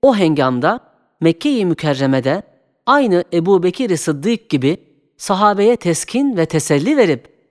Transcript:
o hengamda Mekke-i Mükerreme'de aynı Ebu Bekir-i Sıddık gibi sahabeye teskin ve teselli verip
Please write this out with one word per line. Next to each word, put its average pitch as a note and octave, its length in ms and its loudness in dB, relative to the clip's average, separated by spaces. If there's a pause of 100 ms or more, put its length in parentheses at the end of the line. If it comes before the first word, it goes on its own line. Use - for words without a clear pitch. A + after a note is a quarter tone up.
o C4 140 4
hengamda D3+ 640 0 (420)
Mekke-i F#3+ 440 0
Mükerreme'de C#3 760 -2 (420)
aynı A#3+ 380 2 (100)
Ebu E3+ 300 2
Bekir-i F3+ 340 -2
Sıddık D#3+ 520 -4
gibi C#3 480 -4 (200)
sahabeye G#3 580 2
teskin A#3 640 -2
ve E3 80 0
teselli D#3 520 0
verip E3 420 -2 (120)